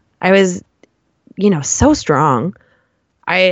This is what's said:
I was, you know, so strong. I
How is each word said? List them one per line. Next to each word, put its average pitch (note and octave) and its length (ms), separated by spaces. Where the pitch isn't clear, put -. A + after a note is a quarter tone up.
I F#3 120
was, F#3+ 320
you G3+ 160
know, D#3 100
so C4+ 320
strong. D3 600
I F3+ 120